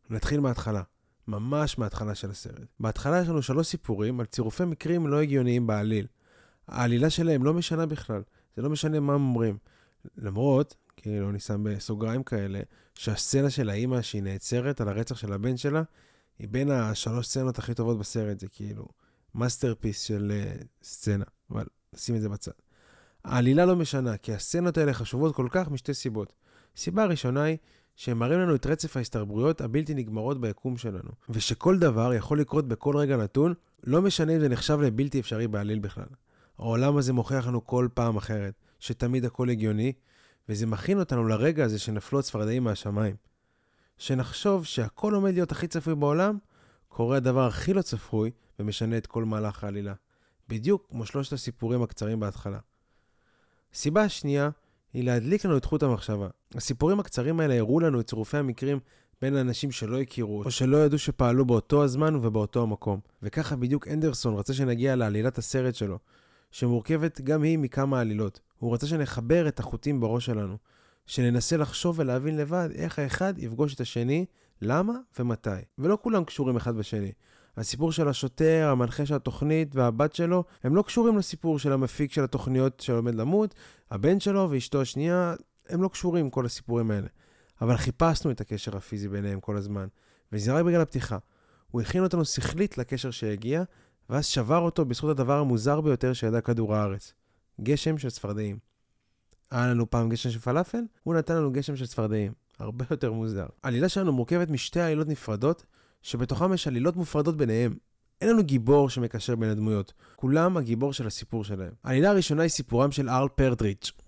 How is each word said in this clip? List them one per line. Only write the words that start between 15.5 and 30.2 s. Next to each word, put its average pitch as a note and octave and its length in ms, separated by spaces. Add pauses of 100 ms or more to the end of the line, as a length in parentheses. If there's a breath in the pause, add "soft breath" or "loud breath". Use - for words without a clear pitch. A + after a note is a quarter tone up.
שלה, D3 260 (560 soft breath)
היא G#2+ 80
בין C3 240
השלוש A2+ 560
סצנות C3 320
הכי A#2+ 140
טובות A2+ 260
בסרט, G#2 400
זה F#2+ 80
כאילו G#2 400 (480)
מאסטרפיס A#2 680
של, G#2 340
אה, G2+ 200 (280)
סצנה, - 420 (260)
אבל A2 140 (280)
נשים - 220
את A2 60
זה G#2+ 80
בצד. - 220 (720 soft breath)
העלילה C3 420
לא F3+ 100
משנה, C3 420
כי - 160
הסצנות E3+ 440
האלה D3 160
חשובות B2 420
כל B2+ 140
כך F3+ 220
משתי C#3 220
סיבות. G#2+ 400 (420 soft breath)
סיבה G3 300
ראשונה C#3+ 380
היא D#3+ 140 (380 soft breath)
שהם A#2 240
מראים C3+ 200
לנו F3 160
את B2+ 100
רצף D3+ 320
ההסתברויות A#2 640
הבלתי C#3+ 320
נגמרות A#2+ 480